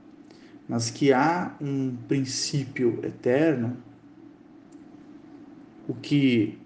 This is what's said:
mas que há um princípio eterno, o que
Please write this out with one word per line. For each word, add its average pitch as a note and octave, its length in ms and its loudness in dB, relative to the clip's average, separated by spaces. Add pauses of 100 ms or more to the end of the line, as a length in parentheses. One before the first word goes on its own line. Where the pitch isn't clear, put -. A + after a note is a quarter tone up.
(680)
mas A#2 220 -4
que C#3 240 4
há D#3+ 480 2
um C3+ 340 -4 (140)
princípio C3+ 920 -2
eterno, B2 760 0 (2000)
o C3+ 60 -4
que B2 720 2